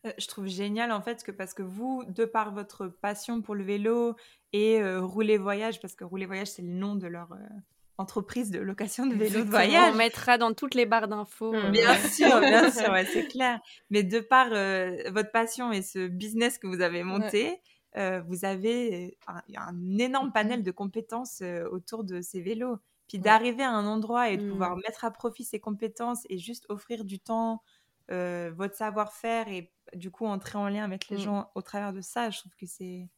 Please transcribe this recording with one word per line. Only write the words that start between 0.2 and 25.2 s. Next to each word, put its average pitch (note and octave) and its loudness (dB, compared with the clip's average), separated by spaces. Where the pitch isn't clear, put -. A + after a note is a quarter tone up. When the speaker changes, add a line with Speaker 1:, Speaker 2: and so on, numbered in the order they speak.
Speaker 1:
trouve G3 -10
génial, G#3 -4
en G#3 -2
fait, A#3 -8
que G3 -10
parce F#3+ -10
que G3+ -10
vous, A#3+ -6
de F#3 0
par A3 -2
votre G3+ -10
passion G#3 -6
pour G#3+ -8
le G3 -4
vélo A3+ 0
et, G#3+ 4
euh, F#3 0
Rouler G#3 2
Voyage, G3+ -2
parce - -14
que F#3+ -14
Rouler F#3 -6
Voyage, G3 -6
c'est F#3 -12
le F3 -8
nom G3 -4
de F#3 -4
leur, E3+ -10
euh, - -16
entreprise G3+ -4
de E3+ -4
location G3+ -4
de B3 0
vélos G#3+ 2
de - -
Speaker 2:
Exactement. G#3 0
Speaker 1:
voyage. C4+ 8
Speaker 2:
On - 2
mettra A#3 4
dans A3+ 2
toutes C4+ -4
les A#3+ 6
barres A3 2
d'infos, G#3+ -6
Speaker 3:
Mm. A3 0
Speaker 2:
euh. G3+ 2
Speaker 1:
Bien A#3 8
sûr, D4 6
bien A#3 8
sûr, A3+ 2
Speaker 2:
<laughs> - 4
Speaker 1:
ouais, F#3 4
c'est E4+ 0
clair. B3 0
Mais G#3 4
de G#3+ 2
par, B3 6
euh, F#3+ 0
votre G#3 -2
passion A3+ 0
et F#3+ 0
ce F#3+ -4
business G#3+ -2
que G3 -8
vous F3+ -4
avez F3 2
Speaker 4:
Ouais. F3 -4
Speaker 1:
monté, G#3+ 0
euh, F#3 -2
vous F3+ -6
avez G3 -2
un, E3+ -14
un F3+ -4
énorme C4 2
Speaker 4:
Mhm. G#3 -6
Speaker 1:
panel A3 0
de F#3 -2
compétences, A3 -8
euh, F3 -6
autour G3+ -8
de F3+ -6
ces F3+ -10
vélos. A3+ -4
Puis - -10
Speaker 4:
Ouais. F#3 -6
Speaker 1:
d'arriver A3+ 6
à B3+ 2
un G#3 0
endroit A3 0
et G3 0
de G#3 -4
Speaker 2:
Mm. G3+ -4
Speaker 1:
pouvoir F#3 -2
mettre G#3+ -8
à A#3 0
profit A#3 -6